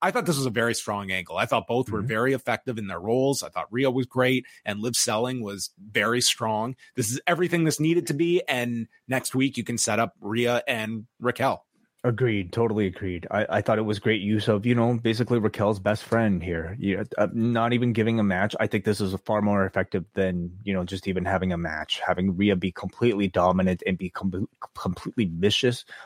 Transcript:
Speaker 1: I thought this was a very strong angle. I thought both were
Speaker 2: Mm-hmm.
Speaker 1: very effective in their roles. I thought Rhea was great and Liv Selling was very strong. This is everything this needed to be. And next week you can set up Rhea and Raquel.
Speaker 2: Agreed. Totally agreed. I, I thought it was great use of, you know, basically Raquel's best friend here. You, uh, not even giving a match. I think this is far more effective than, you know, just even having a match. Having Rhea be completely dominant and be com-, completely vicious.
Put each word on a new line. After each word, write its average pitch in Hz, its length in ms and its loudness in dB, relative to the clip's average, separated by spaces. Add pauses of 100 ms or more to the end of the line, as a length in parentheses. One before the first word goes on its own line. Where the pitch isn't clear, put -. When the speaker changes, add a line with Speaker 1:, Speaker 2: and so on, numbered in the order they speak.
Speaker 1:
I 175 80 2
thought 240 160 -2
this 165 100 2
was 139 100 0
a 127 40 0
very 117 240 0
strong 101 380 -4
angle. 87 240 -6
I 107 100 0
thought 131 220 0
both 123 200 0
were 110 120 -4
Speaker 2:
Mm-hmm. 110 80 -4
Speaker 1:
very 120 240 0
effective 120 460 -4
in 101 100 -8
their 87 100 -8
roles. 127 460 0
I - 40 -10
thought 82 240 -6
Rhea 131 200 0
was 127 140 -2
great 127 380 0 (200)
and 104 160 -4
Liv 117 160 -4
Selling 123 440 0
was 101 300 -8 (100)
very 110 400 0
strong. 120 540 0 (220)
This 113 160 -2
is 131 160 -4
everything 170 340 2
this 160 160 2
needed 160 300 2
to 156 60 -2
be. 170 340 2
And 120 400 -2 (180)
next 127 300 -2
week 131 200 2
you 117 60 -4
can 117 160 -4
set 107 220 2
up 113 200 0
Rhea 120 460 0
and 110 400 -4 (140)
Raquel. 120 440 0 (420)
Speaker 2:
Agreed. 107 460 0
Totally 110 340 0
agreed. 90 440 -6
I, 104 180 0
I 104 140 2
thought 110 160 2
it 110 80 0
was 104 120 -2
great 110 220 0
use 104 260 0
of, 107 200 2
you 120 80 4
know, 120 280 2
basically 117 360 2
Raquel's 104 420 0
best 101 240 0
friend 107 380 2
here. 85 360 -4
You, 98 240 0 (140)
uh, 104 160 2
not 117 400 2
even 120 220 2
giving 113 260 2
a - 20 4
match. 98 380 2
I 110 60 2
think 104 180 0
this 107 160 0
is 98 140 0 (100)
far 107 160 2
more 101 240 4
effective 92 480 -2
than, 90 520 -2
you 98 100 -2
know, 90 100 0
just 92 240 -6
even 90 160 -2
having 92 260 0
a 87 60 -2
match. 80 500 -6
Having 92 300 2
Rhea 101 200 4
be 90 160 -2
completely 101 560 0
dominant 92 580 2
and 95 100 0
be 90 140 -6
com-, 98 360 -4 (280)
completely - 580 -2
vicious. 107 540 0 (200)